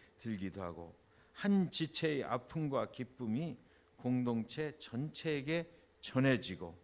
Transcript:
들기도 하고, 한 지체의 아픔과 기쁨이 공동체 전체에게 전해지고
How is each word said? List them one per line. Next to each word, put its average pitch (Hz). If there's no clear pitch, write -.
들기도 98
하고, 85
한 196
지체의 151
아픔과 131
기쁨이 123
공동체 123
전체에게 151
전해지고 98